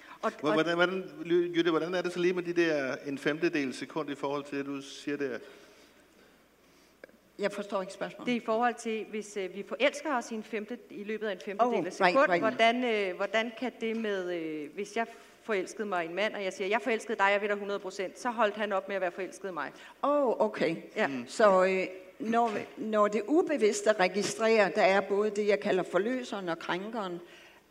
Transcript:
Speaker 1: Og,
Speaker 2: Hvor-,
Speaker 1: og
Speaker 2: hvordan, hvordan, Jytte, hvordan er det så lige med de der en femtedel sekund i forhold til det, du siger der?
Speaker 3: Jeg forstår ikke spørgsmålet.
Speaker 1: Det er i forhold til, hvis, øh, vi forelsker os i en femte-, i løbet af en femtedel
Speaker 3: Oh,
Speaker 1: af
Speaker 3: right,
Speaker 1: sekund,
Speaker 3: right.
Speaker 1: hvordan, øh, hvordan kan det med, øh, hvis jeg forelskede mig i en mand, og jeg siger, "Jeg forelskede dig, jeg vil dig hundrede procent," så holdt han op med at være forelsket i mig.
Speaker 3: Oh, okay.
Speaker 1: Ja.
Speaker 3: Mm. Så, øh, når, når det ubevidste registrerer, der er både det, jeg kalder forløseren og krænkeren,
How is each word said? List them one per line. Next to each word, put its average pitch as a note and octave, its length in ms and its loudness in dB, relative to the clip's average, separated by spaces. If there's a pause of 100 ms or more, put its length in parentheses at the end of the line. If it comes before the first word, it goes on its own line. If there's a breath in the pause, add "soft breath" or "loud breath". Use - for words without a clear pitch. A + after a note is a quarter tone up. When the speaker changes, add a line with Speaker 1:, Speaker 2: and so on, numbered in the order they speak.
(220 loud breath)
Speaker 1:
Og, A3 180 0
Speaker 2:
Hvor-, D3 80 0
Speaker 1:
og D#3 60 4
Speaker 2:
hvordan, D#3+ 200 4
hvordan, F3+ 300 2 (220)
Jytte, E3+ 440 2
hvordan D#3+ 240 2
er F3+ 80 0
det F3 100 -4
så F3 60 -6
lige F3+ 140 4
med F3+ 100 -2
de E3+ 100 -4
der D3+ 440 2 (100)
en C#3 120 -4
femtedel D#3 560 0
sekund C#3+ 360 -6
i C#3 40 -6
forhold C#3+ 300 -4
til C#3+ 140 -6
det, C#3 80 -4
du C#3 160 -6
siger C#3+ 340 -8
der? C3 220 -4 (2000 loud breath)
Speaker 3:
Jeg G3 140 0
forstår G3+ 280 -6
ikke F#3 120 -8
spørgsmålet. - 340 -10
Speaker 1:
Det B3 60 0
er A#3 80 0
i - 40 -12
forhold A#3 300 2
til, A3 360 -6
hvis, G#3 260 -8
øh, F#3 180 -6
vi G3 140 -8
forelsker C#4 480 0
os A#3 160 -4
i - 20 -6
en G#3+ 80 -6
femte-, A3 360 -8 (120)
i G3 140 -12
løbet G#3+ 220 -6
af G#3 60 -2
en F#3 120 -10
femtedel G#3+ 280 0
Speaker 3:
Oh, A3 60 2
Speaker 1:
af F3 60 0
Speaker 3:
right, F#3 100 -6
Speaker 1:
sekund, C#4 360 6
Speaker 3:
right. - 120 2
Speaker 1:
hvordan, A3+ 420 4
øh, G3+ 320 0
hvordan G3+ 420 -2
kan B3 220 -4
det A3+ 160 -2
med, G3 360 -2
øh, D#3 420 -6
hvis G3 220 -8
jeg A3+ 100 0 (360)
forelskede G#3 460 -4
mig F3 160 0
i E3 40 -6
en E3+ 60 -10
mand, G#3 200 0
og G#3 100 -6
jeg F#3 80 -4
siger, F#3 160 -4
"Jeg A3+ 140 0
forelskede A3 360 -2
dig, G3 140 6
jeg G3+ 80 2
vil G#3 80 -2
dig G#3 100 0
hundrede G3+ 200 -4
procent," F#3 420 -8
så B3 100 -2
holdt A3 260 2
han G#3 160 -2
op F#3+ 160 -2
med G3+ 80 -4
at F#3 60 -4
være F3 100 -2
forelsket F#3 360 -8
i F#3 40 -8
mig. D3 200 -6 (300 loud breath)
Speaker 3:
Oh, C#4 380 2
okay. G#3 360 0 (200)
Speaker 1:
Ja. G#3 100 2
Speaker 3:
Mm. C3 220 -4
Så, F#3+ 360 6
øh, F#3+ 220 2 (440)
når, A#3 200 2 (260)
når G#3+ 320 4
det G#3 180 0
ubevidste C4+ 640 4
registrerer, G3+ 760 4
der G3+ 140 2
er F#3+ 180 6
både G3+ 300 0
det, G#3 160 -2
jeg G3+ 140 4
kalder F#3 220 2
forløseren G#3 680 -2
og E3 100 -2
krænkeren, F#3+ 640 -4 (500 loud breath)